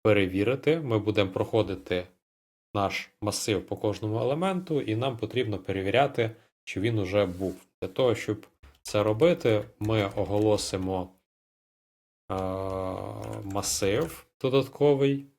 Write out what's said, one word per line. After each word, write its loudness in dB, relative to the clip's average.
перевірити, 2
ми 0
будемо 0
проходити -2
наш -2
масив -2
по -6
кожному -2
елементу, -2
і -2
нам -2
потрібно -2
перевіряти, 0
чи -8
він 0
уже 2
був. -6
Для -6
того, 2
щоб -6
це 0
робити, 4
ми 2
оголосимо, 0
е, -4
масив -2
додатковий 2